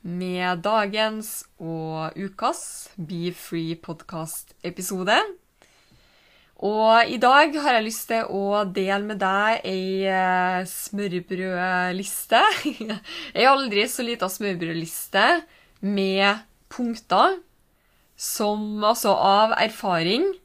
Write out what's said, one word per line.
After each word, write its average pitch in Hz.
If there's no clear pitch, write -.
med 180
dagens 214
og 160
ukas -
Be 170
Free 165
podcast-episode. 180
Og 220
i 226
dag 277
har 269
jeg 220
lyst -
til 226
å 202
dele 196
med 208
deg 202
ei, 190
eh, 185
smørbrødliste. 185
<laughs> 294
Ei 233
aldri 254
så -
lita 233
smørbrødliste 170
med 196
punkter 240
som, 214
altså 214
av 208
erfaring 220